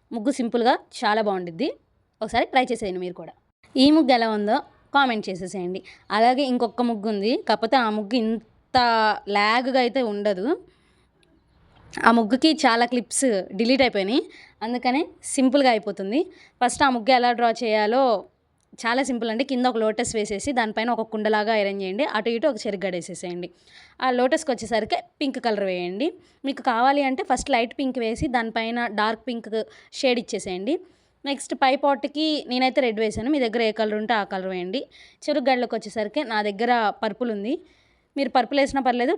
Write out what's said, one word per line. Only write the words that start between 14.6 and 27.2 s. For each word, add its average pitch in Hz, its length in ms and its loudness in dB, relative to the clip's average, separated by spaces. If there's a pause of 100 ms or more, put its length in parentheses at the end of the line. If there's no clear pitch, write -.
అందుకనే 247 380 -2 (320)
సింపుల్గా 262 400 4
అయిపోతుంది. 202 460 -2 (400)
ఫస్ట్ 247 260 0
ఆ 262 80 4
ముగ్గు 233 240 2
ఎలా 240 100 4 (120)
డ్రా 233 100 4 (140)
చేయాలో 214 400 2 (760)
చాలా 240 260 2
సింపుల్ 233 220 -4
అండి. 226 180 -2
కింద 247 220 0
ఒక 220 100 -4
లోటస్ 220 360 0
వేసేసి 208 400 -4
దానిపైన 220 360 -2
ఒక 220 180 -2
కుండలాగా 214 480 0
అరేంజ్ 196 240 -2
చేయండి. 196 220 -2 (120)
అటు 220 180 -2
ఇటు 233 140 0
ఒక 233 140 -2
చెరుకు 196 220 -4
గడ 185 140 -4
వేసేసేయండి. 175 480 -10 (580)
ఆ - 20 2 (100)
లోటస్కి 262 360 0
వచ్చేసరికి 220 440 -2 (220)
పింక్ 269 260 -2
కలర్ 208 240 0
వేయండి. 185 380 -4 (400)
మీకు 277 140 -6 (100)
కావాలి 269 380 2
అంటే 262 200 -2